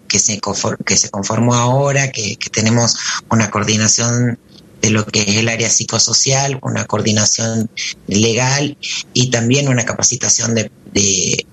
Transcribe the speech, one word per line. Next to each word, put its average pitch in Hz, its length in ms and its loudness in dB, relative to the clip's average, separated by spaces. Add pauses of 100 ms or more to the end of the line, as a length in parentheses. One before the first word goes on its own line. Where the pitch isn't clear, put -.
que - 120 0
se 104 220 -2
confor-, 101 420 -4
que 95 140 0
se - 120 0
conformó 113 440 0
ahora, 135 580 2
que, 107 240 -6
que - 140 -10
tenemos 113 480 2 (320)
una 113 200 2
coordinación 113 880 0 (440)
de 107 100 2
lo 107 140 2
que 104 160 -2
es 101 140 0
el 113 140 2
área 113 200 -2
psicosocial, 135 920 0
una 107 240 -4
coordinación 110 840 0 (380)
legal 120 720 0 (360)
y 127 160 2
también 123 380 2
una 123 180 2
capacitación - 680 0
de, 110 160 -2 (220)
de, - 600 0